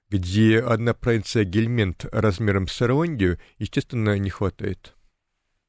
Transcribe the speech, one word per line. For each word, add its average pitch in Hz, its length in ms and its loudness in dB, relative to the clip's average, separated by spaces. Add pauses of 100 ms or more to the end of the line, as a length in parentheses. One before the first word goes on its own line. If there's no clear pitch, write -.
(100)
где 104 500 4
одна 117 320 0
провинция 113 520 0
Гельмент 107 680 -2
размером 101 560 0
с - 140 -6
Ирландию, 120 560 0 (200)
естественно, 107 600 -2
не 98 100 -2
хватает. - 640 -6 (760)